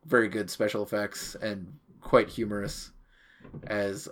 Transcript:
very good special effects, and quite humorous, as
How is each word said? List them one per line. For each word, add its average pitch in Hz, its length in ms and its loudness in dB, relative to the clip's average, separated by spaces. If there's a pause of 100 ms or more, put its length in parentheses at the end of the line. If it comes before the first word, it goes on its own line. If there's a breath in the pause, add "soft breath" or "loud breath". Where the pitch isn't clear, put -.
very 120 240 6
good 98 220 -2
special 107 320 0
effects, 104 580 -4
and 101 320 -6 (280)
quite 113 280 6
humorous, 104 640 -4 (720 soft breath)
as 101 460 -2